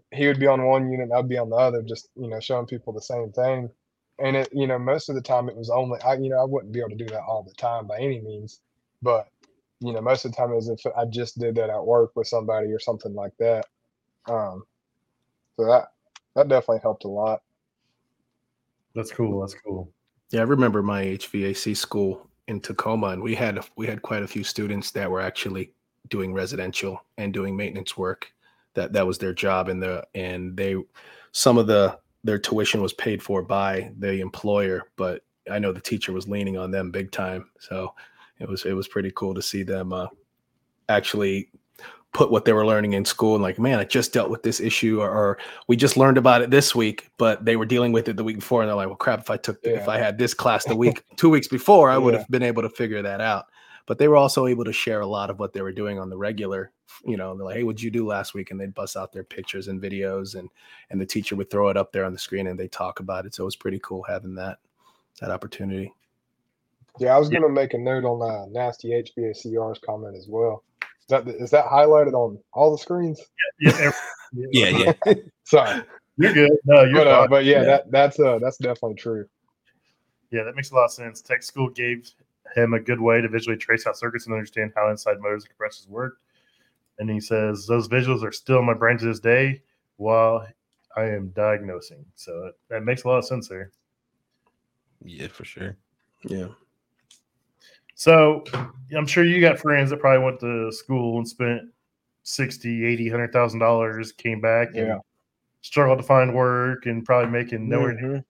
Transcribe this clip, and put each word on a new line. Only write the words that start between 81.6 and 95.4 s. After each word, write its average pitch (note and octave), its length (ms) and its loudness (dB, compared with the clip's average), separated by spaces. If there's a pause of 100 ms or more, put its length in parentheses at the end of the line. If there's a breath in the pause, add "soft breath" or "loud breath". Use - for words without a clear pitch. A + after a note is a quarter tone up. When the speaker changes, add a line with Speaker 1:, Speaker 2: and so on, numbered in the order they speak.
Speaker 2:
gave A#2+ 400 -6 (460)
him A#2 180 4
a A2+ 80 0
good A#2 220 -4
way A#2 180 6
to A#2 80 -2
visually A2+ 300 -4
trace A2+ 280 -2
out A2 120 -4
circuits A#2 260 -8
and A2+ 100 -6
understand G#2+ 400 -6
how G#2+ 140 2
inside G#2 320 -2
motors G#2 220 -6
and - 80 -20
compressors - 380 -12
work. B2 320 -10 (800)
And G#2+ 120 -6
he G#2+ 100 -2
says, G#2+ 460 -2
"Those A#2 200 2
visuals B2 360 0
are G#2 100 -6
still C3 280 2
in A#2+ 40 0
my A#2+ 100 2
brain A#2 220 2
to A2+ 80 -6
this A2 160 -2
day C3+ 400 2 (360)
while A2+ 500 2 (500)
I A2 80 -2
am G#2 260 -4
diagnosing." G2 840 -4
So E2+ 260 -14
that, F2+ 140 -14 (160)
that A2 140 -8
makes B2 200 -4
a B2 40 -2
lot B2+ 100 4
of A#2+ 80 -2
sense B2 220 -8
there. F#2+ 240 -14 (1300)
Speaker 4:
Yeah, E2 240 -14
for - 160 -18